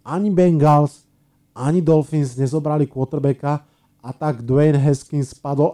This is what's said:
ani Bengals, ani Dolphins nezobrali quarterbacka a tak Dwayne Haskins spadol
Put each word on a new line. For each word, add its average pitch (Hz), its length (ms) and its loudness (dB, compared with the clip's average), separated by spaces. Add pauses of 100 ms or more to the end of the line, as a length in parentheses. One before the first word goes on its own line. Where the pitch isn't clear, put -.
ani 190 320 -4
Bengals, 151 720 2 (480)
ani 147 240 -2
Dolphins 151 560 0
nezobrali 147 560 -2
quarterbacka 139 720 -4 (400)
a 120 80 -14
tak 135 320 -6
Dwayne 143 400 2
Haskins 143 480 -2
spadol 143 440 -2